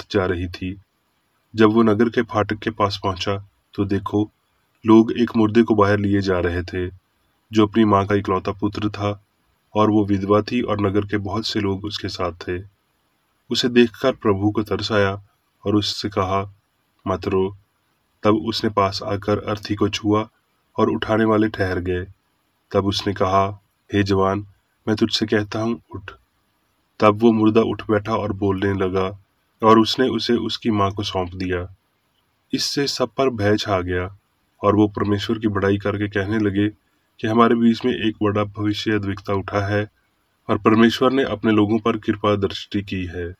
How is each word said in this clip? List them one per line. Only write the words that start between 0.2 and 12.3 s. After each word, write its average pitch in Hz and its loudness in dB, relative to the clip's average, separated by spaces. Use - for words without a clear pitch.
रही 90 -2
थी। 92 -10
जब 107 6
वो 113 4
नगर 110 4
के 123 0
फाटक 107 -2
के 113 -8
पास 101 -2
पहुंचा, 98 -4
तो 101 -2
देखो, 101 -2
लोग 113 8
एक 117 0
मुर्दे 110 4
को 113 0
बाहर 101 4
लिए 101 0
जा 92 0
रहे 87 -2
थे, 90 -6
जो 107 6
अपनी 110 2
माँ 98 4
का 104 0
इकलौता 98 -2
पुत्र 101 -4
था, 101 -6
और 107 4
वो 104 4
विधवा 101 2
थी 123 -4
और 107 -4
नगर 104 0
के 104 -4
बहुत 101 -6
से - -6
लोग 98 -4
उसके 104 -8
साथ 90 -6